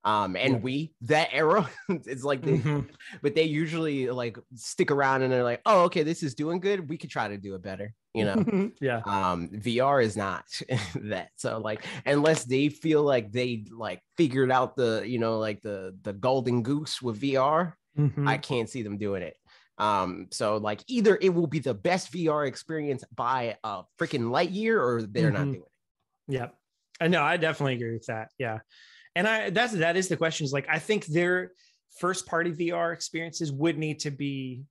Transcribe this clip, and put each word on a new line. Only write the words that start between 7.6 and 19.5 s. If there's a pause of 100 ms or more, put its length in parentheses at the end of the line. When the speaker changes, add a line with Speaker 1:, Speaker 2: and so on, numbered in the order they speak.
Speaker 1:
better," (200)
you
know?
Speaker 2:
<laughs>
Yeah.
Speaker 1:
Um,
V
R
is
not (260)
<laughs>
that.
So,
like, (200)
unless
they
feel
like
they,
like, (160)
figured
out
the,
you
know,
like,
the,
the
golden
goose
with
V
R, (200)
Speaker 2:
Mm-hmm.
Speaker 1:
I
can't
see
them
doing
it. (400)